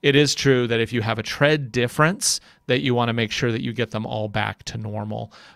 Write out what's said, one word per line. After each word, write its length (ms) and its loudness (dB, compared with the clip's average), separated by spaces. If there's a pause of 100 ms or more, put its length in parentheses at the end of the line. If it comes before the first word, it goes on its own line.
it 140 6
is 180 4
true 320 2
that 140 0
if 100 -2
you 100 0
have 160 -2
a 60 -6
tread 480 0
difference, 720 0 (260)
that 140 2
you 120 0
wanna 200 2
make 180 0
sure 220 0
that 80 -4
you 100 -4
get 200 -4
them 140 -4
all 220 -4
back 360 -4
to 140 -10
normal. 540 -8 (240)